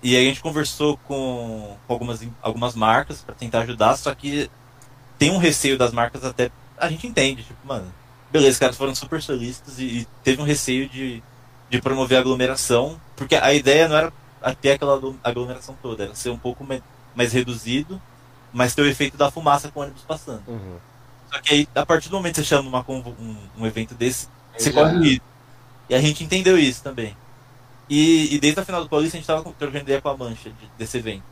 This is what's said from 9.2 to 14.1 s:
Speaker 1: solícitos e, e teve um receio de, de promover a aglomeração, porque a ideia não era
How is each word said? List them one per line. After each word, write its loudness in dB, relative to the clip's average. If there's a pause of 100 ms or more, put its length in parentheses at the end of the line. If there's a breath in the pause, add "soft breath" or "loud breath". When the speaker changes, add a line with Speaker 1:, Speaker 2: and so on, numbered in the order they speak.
Speaker 1:
solícitos -8
e, -6
e -6 (160)
teve 2
um -4
receio -2
de, -10 (480)
de 0
promover 2
a 6
aglomeração, 0 (160)
porque 0
a 4
ideia 6
não 2
era 2 (480)